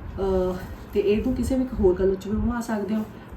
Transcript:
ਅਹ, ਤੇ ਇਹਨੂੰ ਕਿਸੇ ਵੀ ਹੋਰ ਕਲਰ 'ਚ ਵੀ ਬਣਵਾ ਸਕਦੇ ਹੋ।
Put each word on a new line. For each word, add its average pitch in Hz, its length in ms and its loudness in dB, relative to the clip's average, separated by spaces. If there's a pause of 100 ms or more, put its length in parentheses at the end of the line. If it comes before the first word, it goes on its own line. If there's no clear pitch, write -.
(200)
ਅਹ, 185 360 2 (380)
ਤੇ 208 60 4
ਇਹਨੂੰ 208 340 2
ਕਿਸੇ 254 240 0
ਵੀ 254 80 2 (140)
ਹੋਰ 185 160 6
ਕਲਰ 190 200 2
'ਚ 190 120 -8
ਵੀ 214 100 -2
ਬਣਵਾ 226 240 0
ਸਕਦੇ 208 340 -2
ਹੋ। 220 100 -2 (320)